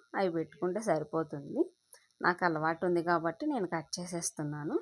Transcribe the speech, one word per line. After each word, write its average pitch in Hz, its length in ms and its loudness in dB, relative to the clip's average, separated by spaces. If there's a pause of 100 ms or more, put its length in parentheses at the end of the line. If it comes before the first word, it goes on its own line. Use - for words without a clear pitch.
(140)
అవి 196 180 2
పెట్టుకుంటే 180 500 -2
సరిపోతుంది. 160 800 0 (600)
నాకు 175 240 2
అలవాటు 160 400 2
ఉంది 175 180 4
కాబట్టి 165 420 0
నేను 254 220 0
కట్ 165 240 -4
చేసేస్తున్నాను. 170 920 -4